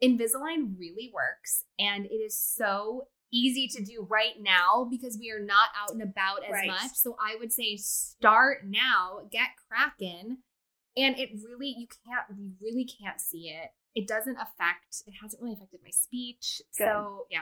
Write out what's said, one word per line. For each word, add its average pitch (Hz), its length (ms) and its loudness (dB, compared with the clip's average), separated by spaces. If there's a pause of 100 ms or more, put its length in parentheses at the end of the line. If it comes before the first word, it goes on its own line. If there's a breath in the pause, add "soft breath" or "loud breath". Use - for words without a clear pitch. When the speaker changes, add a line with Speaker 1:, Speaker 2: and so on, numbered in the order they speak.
Speaker 1:
Invisalign 254 760 2
really 185 340 -12
works, 160 540 -2 (140)
and 202 260 -2
it - 40 -12 (120)
is 214 160 -6
so 214 720 -2 (240)
easy 247 360 2
to 226 160 -8
do 220 200 -10
right 220 360 0
now 196 500 6
because 247 300 -6
we 233 120 -10
are 214 80 -6
not 208 360 6
out 208 160 -4
and 226 100 -6
about 196 440 -2
as 208 60 -6
Speaker 2:
Right. 196 160 2
Speaker 1:
much. 190 260 -2
So - 260 -2
I 214 160 -2
would 226 160 -8
say 220 240 -2
start 226 880 6
now, 202 680 2
get 233 180 0 (180)
cracking, 226 760 -4 (520)
and 262 240 4
it 262 120 -6 (120)
really, 247 260 -10
you 240 180 -10
can't, - 500 -8
you 196 240 -14
really 233 240 -4
can't - 340 -12
see 165 300 -8
it. 156 220 -12 (220)
It 202 140 -4
doesn't 220 300 -4
affect, - 680 -4
it 196 140 -20
hasn't 214 200 -16
really 233 140 -8
affected 185 280 -20
my - 60 -20
speech. - 720 -4 (160)
Speaker 2:
Good. 214 80 2
Speaker 1:
So 208 440 -2
yeah, 165 120 -4